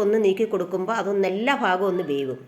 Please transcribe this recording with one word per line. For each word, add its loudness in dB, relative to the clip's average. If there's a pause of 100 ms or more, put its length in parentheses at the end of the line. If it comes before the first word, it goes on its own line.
ഒന്ന് 4
നീക്കി 2
കൊടുക്കുമ്പോൾ -2
അതൊന്ന് 0
എല്ലാ 0 (120)
ഭാഗവും 2
ഒന്ന് -2
വേവും. -4